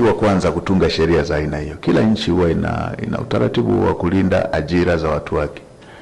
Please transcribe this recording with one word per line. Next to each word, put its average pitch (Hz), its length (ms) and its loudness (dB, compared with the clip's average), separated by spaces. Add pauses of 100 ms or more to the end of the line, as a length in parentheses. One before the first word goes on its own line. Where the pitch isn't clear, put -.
wa 113 140 6
kwanza 92 380 2
kutunga 85 380 0
sheria 80 320 2
za 76 140 -2
aina 76 220 -4
hiyo. 76 180 -8
Kila - 260 0
nchi 110 280 0
huwa 87 200 2
ina, 80 520 -4
ina - 160 -4
utaratibu 113 680 0
wa 87 80 0
kulinda 92 580 0
ajira 85 440 0
za 80 120 -2
watu 76 260 -4
wake, 73 280 -4 (400)